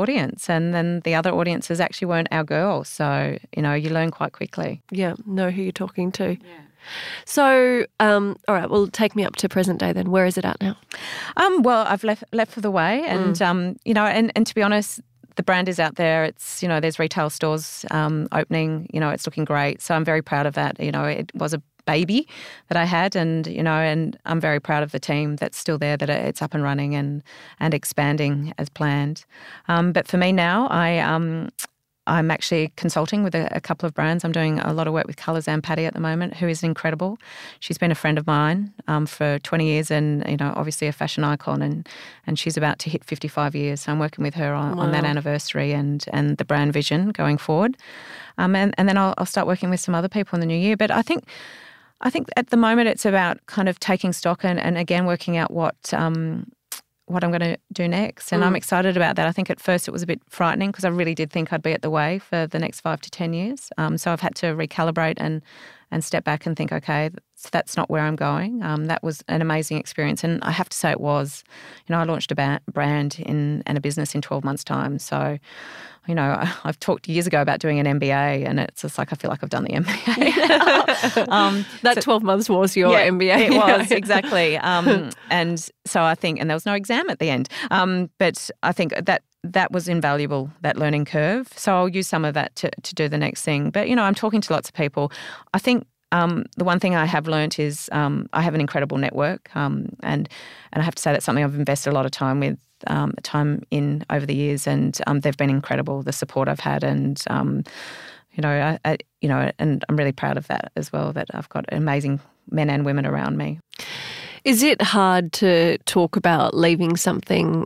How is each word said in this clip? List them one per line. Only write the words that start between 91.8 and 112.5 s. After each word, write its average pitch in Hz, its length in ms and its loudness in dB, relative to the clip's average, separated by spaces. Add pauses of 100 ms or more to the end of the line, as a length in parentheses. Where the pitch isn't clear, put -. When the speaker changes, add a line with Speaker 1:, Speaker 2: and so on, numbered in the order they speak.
Speaker 1:
use 185 180 -2
some 160 160 0
of 151 120 0
that 143 220 -2
to, - 120 -2
to - 260 -12
do 151 140 0
the 151 80 -2
next - 240 -2
thing. 147 300 0
But, 208 180 0
you 247 60 2
know, 233 80 4
I'm 196 100 4
talking 214 280 0
to - 120 -2
lots - 160 -2
of - 60 -20
people. 147 360 -2 (440)
I - 40 4
think 247 280 0 (240)
um, 175 340 2 (120)
the 180 60 0
one 180 160 4
thing 180 160 2
I 160 100 4
have 160 220 0
learnt 156 320 0
is, 147 320 -4
um, 143 420 0
I - 80 2
have 170 120 0
an 156 80 2
incredible 143 360 -2
network, 143 580 -2
um, 143 340 -2 (120)
and, 151 260 -2 (460)
and 156 80 0
I 160 40 2
have 170 100 -2
to - 60 -10
say 151 100 2
that's 143 140 0
something 143 180 2
I've 143 120 0
invested 143 340 0
a 143 40 2
lot 135 120 2
of 135 60 -4
time 135 280 0
with, 139 180 0 (300)
um, 143 260 0 (100)
time 147 480 0
in 147 380 0
over 143 160 0
the 143 100 -2
years, 143 320 0
and, 143 400 0
um, 143 140 2
they've 143 160 0
been 139 120 2
incredible, 139 520 0
the 139 120 -4
support 135 340 -2
I've 143 120 -2
had, 143 240 -2
and, 139 460 0
um, 139 340 0 (680)
you 160 80 -6
know, 151 80 0
I, 143 300 0 (100)
I, 156 80 0 (240)
you 147 80 2
know, 135 300 2
and 151 300 2
I'm 151 80 2
really 139 140 2
proud 139 260 -2
of 147 100 -8
that - 280 -4
as 151 160 -6
well, 151 220 -2
that - 200 -6
I've - 160 -10
got - 220 -6
amazing 143 480 0 (300)
men 151 200 2